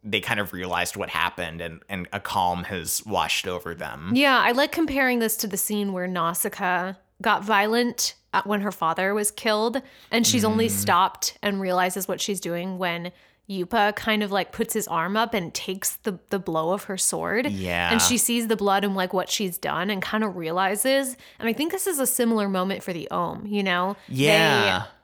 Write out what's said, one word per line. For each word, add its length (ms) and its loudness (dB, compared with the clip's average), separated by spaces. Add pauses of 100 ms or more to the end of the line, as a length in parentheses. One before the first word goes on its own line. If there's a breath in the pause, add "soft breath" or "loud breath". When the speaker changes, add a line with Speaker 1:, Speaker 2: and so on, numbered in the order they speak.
Speaker 1:
they 160 2
kind 180 0
of 140 -2
realized 440 -2
what 120 -4
happened 520 -2
and, 280 -10
and 240 -6
a 80 -4
calm 440 0
has 420 -6
washed 420 -2
over 260 -6
them. 400 -8
Speaker 2:
Yeah, 240 4
I 140 2
like 180 0
comparing 480 0
this 200 0
to 100 -4
the 80 -4
scene 360 -2
where 140 -4
Nausicaa 880 -2 (300)
got 200 2
violent 720 2 (200)
at, 120 2
when 140 0
her 100 -2
father 440 0
was 160 0
killed, 500 0 (320 loud breath)
and 140 4
she's 180 4
only 240 4
Speaker 1:
Mm. 40 0
Speaker 2:
stopped 680 2
and 180 0
realizes 460 0
what 140 -4
she's 180 -2
doing 400 -4
when 320 -4 (400 soft breath)
Yupa 460 2
kind 280 0
of, 80 -4
like, 200 0
puts 220 -4
his 140 -2
arm 280 0
up 160 2
and 220 -2
takes 420 -6
the, 220 -6 (120)
the 80 0
blow 340 0
of 120 -2
her 140 -6
sword. 480 0
Speaker 1:
Yeah. 460 0
Speaker 2:
And 100 4
she 160 4
sees 300 0
the 80 2
blood 280 2
and, 120 0
like, 160 0
what 180 0
she's 260 -2
done 320 -2
and 140 -2
kind 220 0
of 120 -4
realizes. 800 0 (220 loud breath)
And 100 -2
I 40 2
think 200 0
this 140 -2
is 140 0
a 80 2
similar 400 2
moment 340 0
for 100 -6
the 200 -6
Ohm, 340 -2
you 160 0
know? 340 2 (120 loud breath)
Speaker 1:
Yeah. 720 4 (240)